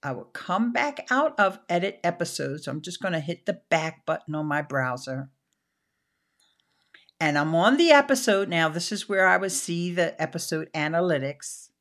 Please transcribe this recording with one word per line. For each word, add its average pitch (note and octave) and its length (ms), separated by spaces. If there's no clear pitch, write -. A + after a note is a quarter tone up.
I C#3+ 80
will A2 140
come A3 480
back C#4+ 360
out C#4+ 300
of G3 200
edit F3 340
episodes. D#3 640
So C#3 60
I'm D3+ 100
just F3 200
gonna E3+ 200
hit E3 240
the G3 240
back D#3+ 360
button D#3 300
on D#3 100
my D3 160
browser. C3 680
And D3+ 160
I'm D#3 180
on G#3 220
the E4+ 140
episode C4 580
now. E3 180
This E3 240
is G3+ 160
where F#3+ 180
I F#3 120
would F#3 160
see F3 400
the E3+ 280
episode D#3+ 520
analytics. D3+ 960